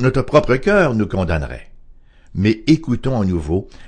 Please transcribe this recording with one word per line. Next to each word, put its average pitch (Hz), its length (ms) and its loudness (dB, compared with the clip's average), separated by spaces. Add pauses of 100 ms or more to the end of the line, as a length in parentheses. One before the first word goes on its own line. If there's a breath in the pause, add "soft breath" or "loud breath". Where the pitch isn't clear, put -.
notre 127 220 0
propre 135 340 2
cœur 175 380 2
nous 107 120 0
condamnerait. 80 640 -4 (640)
Mais 107 320 0
écoutons 131 540 0
à 101 40 0
nouveau 87 440 -2 (200 soft breath)